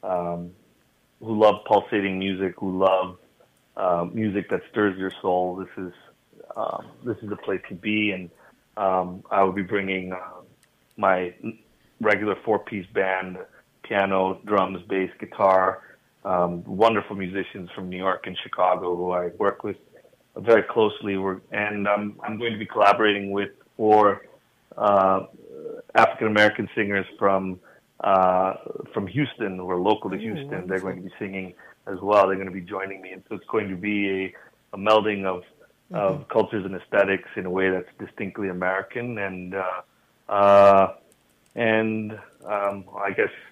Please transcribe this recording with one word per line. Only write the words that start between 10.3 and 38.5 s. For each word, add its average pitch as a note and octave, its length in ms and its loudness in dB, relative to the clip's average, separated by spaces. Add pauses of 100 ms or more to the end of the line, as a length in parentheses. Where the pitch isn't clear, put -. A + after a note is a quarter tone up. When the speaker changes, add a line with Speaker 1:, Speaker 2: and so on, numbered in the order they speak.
Speaker 1:
my F#2 340 2 (720)
regular G#2 420 2
four-piece G2+ 480 -4
band: F#2 460 -2 (440)
piano, F#2+ 640 0
drums, F#2+ 440 0
bass, F#2+ 300 -2
guitar, F#2+ 640 2 (420)
um, F2 400 -2
wonderful G#2 520 0
musicians F#2+ 580 -8
from F#2 140 -12
New F2+ 80 -10
York F#2 300 -4
and F#2 160 -10
Chicago F2+ 520 0
who F2+ 160 -4
I F2+ 180 -2 (100)
work G2+ 260 -2
with G#2 120 -6 (600)
very A2 260 4
closely. G#2 540 0
We're, F#2+ 240 -4 (100)
and G#2 380 -2
I'm, G#2 340 -2
I'm A2 160 -8
going A#2 140 -4
to G#2 60 -8
be G#2+ 80 -8
collaborating G2+ 640 4
with G2 200 -2 (280)
four, G#2+ 480 6 (500)
uh, F#2+ 460 4 (720)
African-American G#2 800 4
singers G2+ 320 0 (120)
from, F#2+ 400 0 (420)
uh, F#2 540 4 (380)
from G2+ 140 -4
Houston, G#2+ 500 -4
who F#2 140 -8
are F2+ 100 -2
local G#2 300 0
to F#2 60 -6
Speaker 2:
Oh, G2+ 40 -6
Speaker 1:
Houston. C3+ 300 -8
They're G2 100 -8
Speaker 2:
wonderful. F#2 300 -6
Speaker 1:
going F2+ 140 -10
to F#2+ 40 -12
be - 100 -18
singing F#2+ 360 -10 (320)
as G2 140 -10
well. G2 280 4
They're F#2+ 80 0
gonna F#2+ 160 -8
be F#2+ 80 -8
joining F#2+ 420 -10
me. F#2 100 -16
And F#2 160 -18
so A2+ 60 -10
it's G2 120 -14
going G#2 220 -2
to F#2+ 80 -6
be G2 560 -2 (400)
a, - 20 -16
a G2 40 -12
melding G#2 460 2
of, F#2 180 -4 (500)
of G2+ 280 0
Speaker 2:
Mm-hmm. - 100 -16
Speaker 1:
cultures G#2+ 340 0
and F#2+ 120 -8
aesthetics G2 580 0
in G2 100 -8
a F#2 60 -6
way F#2+ 200 0
that's F#2 180 -4 (100)
distinctly G2 520 -8